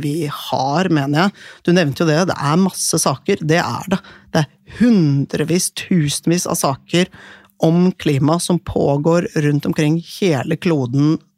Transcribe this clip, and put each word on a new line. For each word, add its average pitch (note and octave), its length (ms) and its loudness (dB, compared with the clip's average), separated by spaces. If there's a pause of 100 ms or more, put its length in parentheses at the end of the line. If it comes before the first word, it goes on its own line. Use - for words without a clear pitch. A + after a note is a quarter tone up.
vi D3 320 -4
har, C#3+ 560 -2
mener D3 380 2
jeg. G3+ 60 -2 (340)
Du F3 100 4
nevnte D3 240 0
jo E3+ 80 0
det, D#3 220 4
det - 100 -4
er C#3+ 160 0
masse F#3 460 0
saker, F#3 420 -2
det D#3 160 2
er A#2 320 -4
det. F#3+ 60 2 (340)
Det D#3+ 80 2
er D3 80 -2 (300)
hundrevis, D#3+ 880 2 (100)
tusenvis E3 720 -2
av F3 80 -2
saker E3+ 540 -2 (500)
om F3 300 4 (100)
klima D3 400 0
som F3+ 160 0
pågår D#3+ 720 0 (160)
rundt D3 240 0
omkring D#3+ 320 0
hele E3 560 -2
kloden C#3+ 600 0 (200)